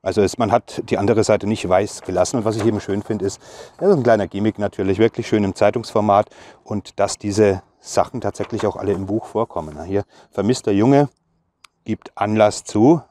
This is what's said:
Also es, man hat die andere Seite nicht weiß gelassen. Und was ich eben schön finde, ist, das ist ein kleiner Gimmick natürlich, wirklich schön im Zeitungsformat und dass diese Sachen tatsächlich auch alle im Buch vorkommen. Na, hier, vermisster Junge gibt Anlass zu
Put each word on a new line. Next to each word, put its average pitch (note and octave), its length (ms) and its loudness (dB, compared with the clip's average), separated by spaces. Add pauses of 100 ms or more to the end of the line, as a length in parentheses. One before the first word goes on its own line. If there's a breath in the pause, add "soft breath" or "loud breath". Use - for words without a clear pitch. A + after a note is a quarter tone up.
Also F#2 200 -2
es, F#2+ 160 0
man A2 140 0
hat A2+ 380 -2
die A2+ 80 -2
andere G#2+ 260 2
Seite G2+ 220 0
nicht G#2 220 -4
weiß F#2+ 340 0
gelassen. F2+ 360 -2
Und G#2+ 80 -2
was A2 100 -2
ich G#2+ 100 -2
eben G#2+ 160 0
schön G2+ 220 -4
finde, G2+ 220 -6
ist, G2 140 -6 (380 loud breath)
das F#3 120 0
ist F#3 80 4
ein B2+ 60 -2
kleiner A2 240 4
Gimmick G2+ 300 -2
natürlich, G2 400 -2
wirklich A2+ 300 0
schön G#2+ 160 2
im G2 100 0
Zeitungsformat G#2+ 760 0 (340 loud breath)
und - 360 -10
dass G2+ 180 -2
diese G2+ 440 2 (180)
Sachen - 420 -4
tatsächlich G#2 440 -6
auch G2+ 120 -2
alle G2 160 -2
im F#2+ 120 -6
Buch G#2 200 -4
vorkommen. E2+ 500 -6
Na, D2+ 80 -14
hier, F#2+ 200 -2 (280 soft breath)
vermisster G2+ 400 -2
Junge C#3 380 4 (760)
gibt - 320 -8
Anlass G#2+ 480 2
zu C3+ 480 4